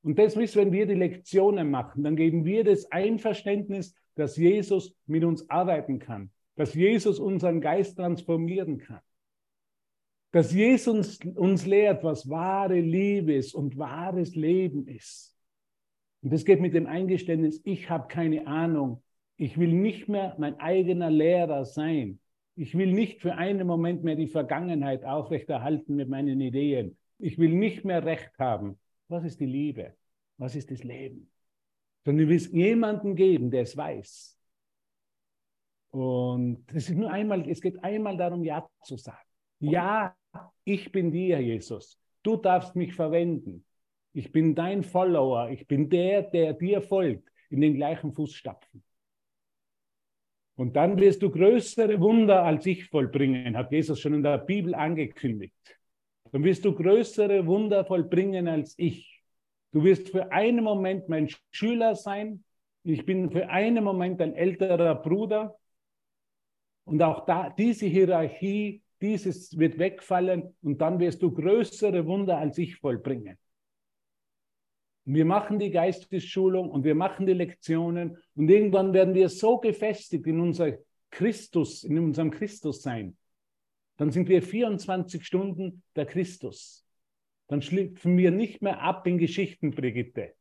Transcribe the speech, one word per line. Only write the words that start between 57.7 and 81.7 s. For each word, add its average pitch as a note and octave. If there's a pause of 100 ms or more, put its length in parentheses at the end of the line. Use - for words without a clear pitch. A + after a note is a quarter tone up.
vollbringen F#3
als D3+
ich. - (520)
Du D3+
wirst F#3
für F#3
einen A3+
Moment F#3+
mein D#3 (240)
Schüler A3+
sein. G#3 (380)
Ich D#3+
bin F#3
für F3
einen A3
Moment F#3
dein D#3
älterer F3
Bruder.“ G#3 (1300)
Und D#3
auch D#3+
da, F3+
diese G#3+
Hierarchie, F#3+ (200)
dieses F#3+
wird D#3
wegfallen F3+
und C#3+
dann E3
wirst F3
du E3+
größere F#3+
Wunder F#3
als D3+
ich F3
vollbringen. A#2+ (1700)
Und C3+
wir D#3
machen G#3
die G3+
Geistesschulung F#3
und C#3
wir D3+
machen F#3+
die F#3
Lektionen E3+ (180)
und D#3
irgendwann F#3+
werden F#3+
wir F#3
so A3+
gefestigt G#3
in D#3+
unser E3+ (320)
Christus, -